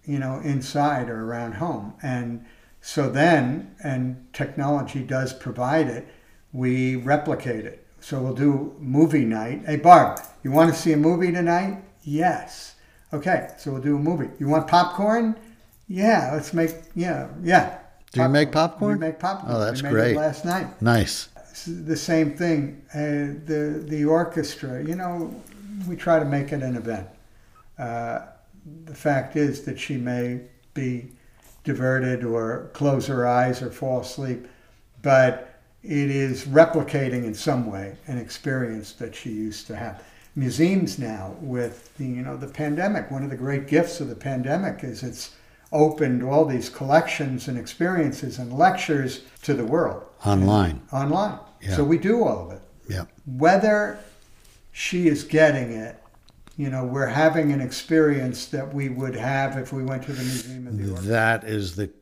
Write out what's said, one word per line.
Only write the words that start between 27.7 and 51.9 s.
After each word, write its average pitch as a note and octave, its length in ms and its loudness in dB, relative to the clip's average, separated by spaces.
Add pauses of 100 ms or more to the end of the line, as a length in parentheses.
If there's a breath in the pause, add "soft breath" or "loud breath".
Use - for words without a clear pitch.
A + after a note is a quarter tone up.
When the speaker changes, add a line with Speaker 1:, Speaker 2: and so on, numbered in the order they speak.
Speaker 1:
Uh, A#2 440 -6 (640)
the D#3 100 -18
fact C3+ 400 -2
is D3 280 0
that B2+ 180 -8
she - 160 -6
may B2 460 -4 (320)
be B2+ 340 -4 (560 soft breath)
diverted B2+ 580 0
or A2+ 500 -2
close C3+ 360 0
her B2 180 0
eyes B2+ 360 2
or A#2+ 80 -6
fall B2+ 320 -4
asleep, B2+ 440 -6 (560 loud breath)
but C3 560 6 (240)
it C#3+ 280 0
is C3+ 340 -2
replicating C#3 800 4
in A2 100 -6
some B2 360 -2
way G2 260 -8 (100)
an C3 100 -8
experience A#2+ 760 -6
that A2+ 220 -12
she - 160 -12
used G#2+ 360 -8
to A2+ 100 -12
have. G#2 260 -12 (340 loud breath)
Museums D#3+ 640 2
now G#2 400 -8
with B2 560 -6
the, C#3 100 -8
you B2 160 -6
know, C3+ 140 -10
the B2+ 100 -12
pandemic, D#3 640 -2
one C3+ 140 -6
of C3+ 60 -6
the B2+ 60 -8
great C3+ 300 -4
gifts E3+ 340 2
of C#3 80 -4
the A#2+ 60 -10
pandemic C#3+ 720 -4
is A#2+ 180 -10
it's - 320 -12 (380 soft breath)
opened D3+ 500 2
all C#3+ 220 4
these B2+ 240 -2
collections C#3 800 0
and B2+ 100 -4
experiences D3 800 -2
and A#2+ 180 -8
lectures D3+ 640 2 (200 loud breath)
to C#3+ 120 0
the A#2+ 100 0
world. C3+ 400 0 (200)
Speaker 2:
Online. F#2+ 560 4 (120)
Speaker 1:
And C3+ 100 -2 (100)
online. F#3+ 260 -2 (220)
Speaker 2:
Yeah. F#2+ 160 -4
Speaker 1:
So D3 80 2
we D#3+ 140 4